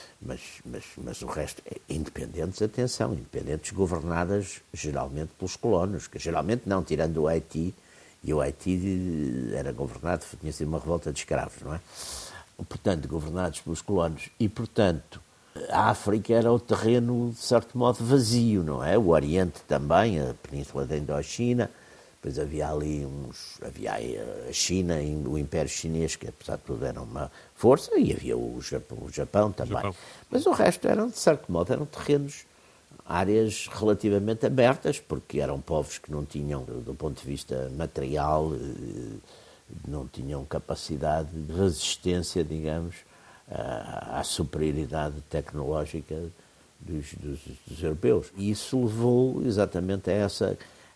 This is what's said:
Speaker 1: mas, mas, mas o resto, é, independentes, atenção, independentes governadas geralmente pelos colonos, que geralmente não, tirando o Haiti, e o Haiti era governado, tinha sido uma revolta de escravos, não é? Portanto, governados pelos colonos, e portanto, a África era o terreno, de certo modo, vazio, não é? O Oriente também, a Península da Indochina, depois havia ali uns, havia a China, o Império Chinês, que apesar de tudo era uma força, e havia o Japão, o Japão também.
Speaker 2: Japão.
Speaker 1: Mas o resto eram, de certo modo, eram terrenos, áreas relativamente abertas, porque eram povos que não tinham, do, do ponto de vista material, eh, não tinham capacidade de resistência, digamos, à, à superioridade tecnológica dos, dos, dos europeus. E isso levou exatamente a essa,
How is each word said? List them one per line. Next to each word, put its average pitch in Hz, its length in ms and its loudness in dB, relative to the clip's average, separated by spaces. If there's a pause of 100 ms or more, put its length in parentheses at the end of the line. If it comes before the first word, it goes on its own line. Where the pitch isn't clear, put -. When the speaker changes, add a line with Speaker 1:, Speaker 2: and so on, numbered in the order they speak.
(220)
Speaker 1:
mas, 123 180 -10 (260)
mas, 117 180 -10 (140)
mas 123 240 -10
o 95 60 -8
resto, - 380 -6
é, - 120 -12 (120)
independentes, 80 720 -4
atenção, 120 520 0
independentes - 580 -6
governadas 87 880 0 (140)
geralmente 73 560 -4 (100)
pelos 92 160 -6
colonos, 98 520 2
que - 120 -12
geralmente 78 460 0
não, 95 180 2
tirando 80 400 0
o 76 60 6
Haiti, 82 440 0 (500)
e 76 100 0
o 76 80 4
Haiti 80 1120 0
era 69 160 -4
governado, 78 540 -4 (160)
tinha 78 100 -6
sido 76 160 -4
uma 78 120 0
revolta 80 340 -2
de - 60 -8
escravos, - 440 -2
não 76 100 -6
é? 85 60 -6 (880)
Portanto, 82 400 0
governados 80 540 -2
pelos 85 200 -6
colonos, 82 480 0 (100)
e 110 100 4
portanto, 101 720 0 (480)
a 110 200 4
África 107 440 2
era 117 180 6
o 117 80 6
terreno, 117 720 2
de 117 120 -10
certo 120 340 2
modo, 120 280 4
vazio, 117 580 6
não 69 200 -2
é? 85 140 6
O 101 120 6
Oriente 80 580 4
também, 80 540 4
a 64 200 -2
Península 69 440 -6
da 71 120 -4
Indochina, 98 720 0 (460)
depois - 240 -8
havia 76 300 -2
ali 76 360 -2
uns, 67 600 -10
havia 62 260 -8 (560)
a - 60 -10
China, 87 440 2 (280)
o 71 120 0
Império 76 320 0
Chinês, 80 460 -2
que - 140 -10
apesar - 280 -8
de - 60 -10
tudo - 220 -4
era 123 160 -6
uma 120 280 -8 (260)
força, - 440 6
e 226 140 4
havia 60 240 -2
o 60 240 -4
Japão, - 400 -6
o - 100 -10
Japão 98 400 2
também. - 220 -4
Speaker 2:
Japão. 101 220 -2 (340)
Speaker 1:
Mas 269 160 2
o 370 60 6
resto - 360 4
eram, 214 220 4
de - 80 -10
certo - 340 2
modo, 85 220 2
eram 143 120 -2
terrenos, 143 600 -2 (600)
áreas 104 680 2
relativamente 107 720 2
abertas, 131 540 4
porque - 420 -6
eram 69 180 0
povos 73 380 -2
que - 140 -12
não 73 120 -2
tinham, 73 400 -4
do, 58 180 -8
do 65 120 -8
ponto 73 260 -6
de - 80 -12
vista 65 480 -4
material, 76 800 0
eh, 62 640 -8 (680)
não 71 200 -6
tinham 67 380 -6
capacidade 78 880 -2
de 78 180 -6
resistência, 90 920 0
digamos, 78 520 -4 (540)
à, - 720 -8
à - 40 -4
superioridade 76 920 -2 (140)
tecnológica 73 840 -4 (640)
dos, 76 340 -8
dos, 71 260 -8 (280)
dos 78 160 -10
europeus. 80 440 2 (100)
E 101 140 -2
isso 127 300 -2
levou 123 640 4
exatamente 95 640 0
a 90 40 4
essa, 101 440 2 (380)